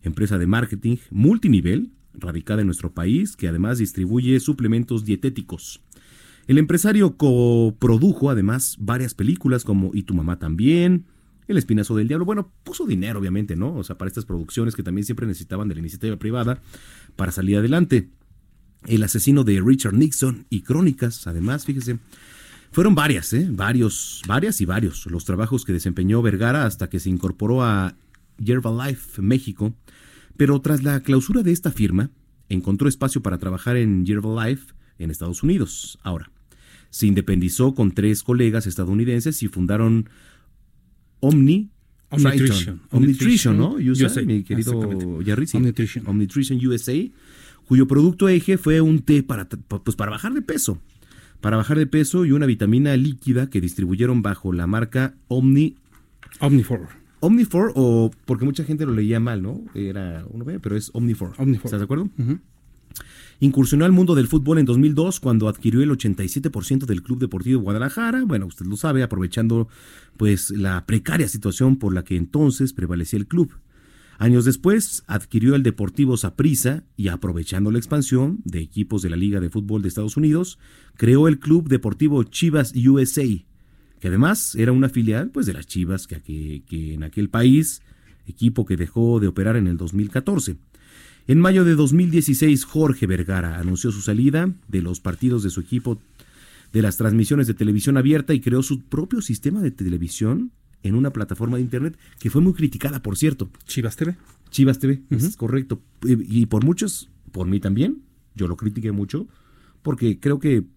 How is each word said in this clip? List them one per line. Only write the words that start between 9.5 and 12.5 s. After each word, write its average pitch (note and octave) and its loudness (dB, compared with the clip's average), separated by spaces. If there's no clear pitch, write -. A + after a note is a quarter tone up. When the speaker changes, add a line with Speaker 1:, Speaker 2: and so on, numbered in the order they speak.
Speaker 1:
como G2 0
Y G2 -4
tu - -6
mamá E2+ -2
también, E3 2
El G3+ 0
espinazo G#2+ 0
del A2 0
diablo. D#3+ -2
Bueno, G#3 -4